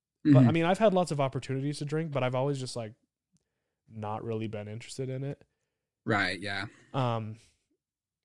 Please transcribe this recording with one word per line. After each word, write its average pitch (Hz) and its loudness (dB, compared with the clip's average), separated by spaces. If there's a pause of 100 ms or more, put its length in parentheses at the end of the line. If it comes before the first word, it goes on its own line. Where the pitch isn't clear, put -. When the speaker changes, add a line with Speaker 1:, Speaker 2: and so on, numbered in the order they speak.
(240)
Speaker 1:
but 151 6
Speaker 2:
Mm-hmm. 131 10
Speaker 1:
I - 6
mean, 165 2
I've 185 2
had 208 6
lots 180 2
of 143 0
opportunities 135 -4
to 151 -6
drink, 156 -4
but 135 -2
I've 127 0
always 135 0
just, 127 -8
like, 113 -8 (1000)
not 107 -6
really 110 -4
been 104 -10
interested 117 -10
in 131 -6
it. 139 -8 (640)
Speaker 2:
Right, 101 0
yeah. 101 -6 (280)
Speaker 1:
Um, 113 -2 (880)